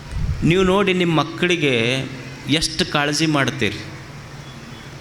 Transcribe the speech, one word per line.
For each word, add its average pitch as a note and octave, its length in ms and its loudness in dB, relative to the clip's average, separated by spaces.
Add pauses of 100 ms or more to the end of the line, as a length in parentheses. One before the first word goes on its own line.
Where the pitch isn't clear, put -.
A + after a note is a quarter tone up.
(480)
ನೀವು F#3 160 6
ನೋಡಿ, F#3 300 4
ನಿಮ್ಮ E3+ 260 4
ಮಕ್ಕಳಿಗೆ C#3+ 840 2 (440)
ಎಷ್ಟು D3+ 420 0
ಕಾಳಜಿ D3 340 2
ಮಾಡ್ತೀರಿ, C3+ 580 0 (1160)